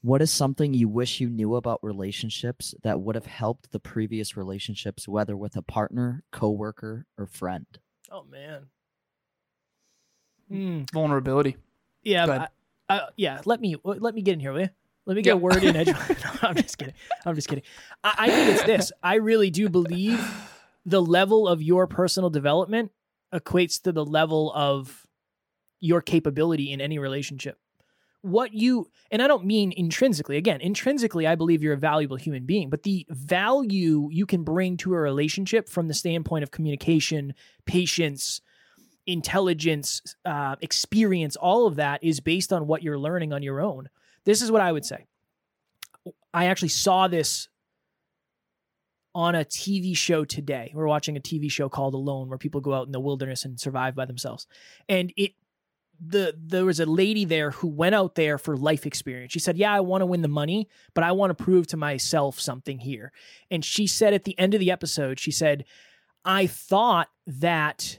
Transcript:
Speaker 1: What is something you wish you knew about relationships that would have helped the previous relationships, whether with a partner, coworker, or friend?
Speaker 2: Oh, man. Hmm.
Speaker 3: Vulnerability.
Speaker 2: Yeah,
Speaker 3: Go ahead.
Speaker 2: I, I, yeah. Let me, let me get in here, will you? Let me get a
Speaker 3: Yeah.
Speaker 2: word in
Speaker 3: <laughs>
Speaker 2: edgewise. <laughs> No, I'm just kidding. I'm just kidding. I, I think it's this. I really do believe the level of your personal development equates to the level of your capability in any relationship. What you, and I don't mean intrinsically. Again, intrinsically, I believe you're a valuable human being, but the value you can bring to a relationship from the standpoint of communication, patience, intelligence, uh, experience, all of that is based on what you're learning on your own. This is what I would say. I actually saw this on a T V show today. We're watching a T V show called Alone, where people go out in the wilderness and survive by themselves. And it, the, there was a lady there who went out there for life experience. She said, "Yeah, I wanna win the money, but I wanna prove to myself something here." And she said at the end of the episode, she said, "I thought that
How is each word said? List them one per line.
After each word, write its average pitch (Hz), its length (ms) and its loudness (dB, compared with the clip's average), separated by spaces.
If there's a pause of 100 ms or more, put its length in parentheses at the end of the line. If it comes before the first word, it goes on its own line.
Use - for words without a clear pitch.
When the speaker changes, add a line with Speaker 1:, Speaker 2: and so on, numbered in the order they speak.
Speaker 1:
What 131 200 4
is 160 80 2
something 143 420 0
you 117 160 2
wish 120 320 -2
you 123 80 -2
knew 110 280 -2
about 117 260 -4
relationships 104 920 -8 (100)
that 92 160 0
would 107 160 -4
have 110 100 -8
helped - 440 -6
the - 80 -8
previous 110 560 -6
relationships, 98 720 -10
whether 104 300 -2
with 104 200 -8
a 92 60 -6
partner, 123 720 -4
coworker, 107 720 -4 (140)
or 101 80 -10
friend? - 400 -10 (440)
Speaker 2:
Oh, 180 140 -16
man. 139 440 -20 (1800)
Hmm. 185 420 -6
Speaker 3:
Vulnerability. 139 680 0 (440)
Speaker 2:
Yeah, 180 220 2
Speaker 3:
Go 156 80 2
ahead. 143 160 -2 (400)
Speaker 2:
I, 190 60 4
I, 170 140 -4 (100)
yeah. 139 260 -2
Let 226 160 0
me, 185 240 -2
let 208 300 -4
me 220 80 -6
get 190 100 2
in 160 80 -2
here, 135 140 -6
will 165 80 -2
you? 190 80 -2 (340)
Let 190 120 -2
me 220 60 0
get 208 120 6
a - 20 4
Speaker 3:
Yeah. 175 60 2
Speaker 2:
word 185 200 4
in 190 140 6
Speaker 3:
<laughs> - 0 -
Speaker 2:
edgewise. 175 320 2
<laughs> - 340 -4
No, 233 60 2
I'm 175 60 0
just - 240 -2
kidding. 131 160 -10 (320)
I'm 170 80 -2
just 147 140 -6
kidding. 139 160 -4 (380)
I, 208 140 2
I 220 140 4
think 247 240 6
it's 208 100 4
this. 208 280 2 (100)
I 190 140 2
really 220 340 4
do 196 180 0
believe 180 500 2 (680)
the 185 160 4
level 196 440 6
of 175 140 2
your 180 260 4
personal 180 440 0
development 170 600 0 (440)
equates 180 480 0
to 185 100 0
the 156 140 -2
level 156 480 2
of 139 520 -2 (720)
your 170 220 4
capability 156 720 0
in 139 80 -6
any 151 180 -4
relationship. 139 600 -8 (640)
What 202 300 0
you, 226 380 2 (200)
and 220 120 0
I 262 60 4
don't 196 180 4
mean 202 280 2
intrinsically. 165 640 0
Again, 160 240 0
intrinsically, 208 680 0
I 170 100 4
believe 165 260 2
you're 151 100 2
a 139 60 0
valuable 147 380 0
human 131 280 -6
being, 165 240 0
but 147 140 -4
the 196 260 -2
value 180 1040 2
you 185 140 2
can 175 180 0
bring 180 340 0
to 185 140 -2
a 175 60 2
relationship 156 720 0
from 170 180 -2
the 151 60 -4
standpoint 165 480 -2
of 143 80 -6
communication, 151 840 0 (320)
patience, 165 800 -2 (640)
intelligence, 165 960 -2 (240)
uh, 143 340 -4
experience, 185 760 0
all 220 300 4
of 156 100 2
that 147 280 -2
is 156 160 2
based 180 320 0
on 160 140 0
what 156 160 0
you're 147 160 -4
learning 156 340 -4
on 143 100 -6
your 139 160 -6
own. 143 300 -4 (380)
This 214 160 4
is 226 100 0
what 220 80 6
I 180 100 4
would 151 140 -2
say. - 220 -12 (1300)
I 175 140 2
actually 185 200 0
saw 185 400 4
this 165 400 -2 (1700)
on 170 200 2
a 160 120 2
T 196 340 -2
V 180 140 -2
show 156 320 2
today. 139 480 -6
We're 156 120 -2
watching 151 300 0
a 135 40 -6
T 156 180 -6
V 147 100 -2
show 139 220 -2
called 135 240 -2
Alone, 135 340 -4
where 131 80 -8
people 147 240 -6
go 139 140 -2
out 131 100 -2
in 135 80 -10
the 127 80 -6
wilderness 135 460 -4
and 123 120 -12
survive 131 360 -4
by 131 100 -4
themselves. 127 420 -10 (440)
And 185 260 0
it, 202 160 -2 (720)
the, 170 360 0
there 170 260 0
was 170 160 2
a 160 60 2
lady 190 400 2
there 156 240 2
who 165 180 -4
went 165 260 2
out 190 200 2
there 151 240 2
for 151 180 -4
life 147 300 0
experience. 127 460 -8
She 170 60 -4
said, 165 200 -2
"Yeah, 208 160 2
I 202 60 4
wanna 185 260 0
win 180 160 0
the 151 60 0
money, 156 400 -2 (260)
but 165 100 2
I 175 80 2
wanna 190 220 2
prove 180 340 4
to 165 80 -6
myself 147 640 -2
something 131 380 -8
here." 120 340 -10 (380)
And 165 140 -2
she 208 220 0
said 208 280 4
at 190 100 0
the 196 140 -6
end 190 160 4
of 214 60 4
the 180 100 4
episode, 143 480 -2
she - 120 -4
said, 147 340 2 (600)
"I 190 220 4
thought 196 640 2 (180)
that 151 720 -2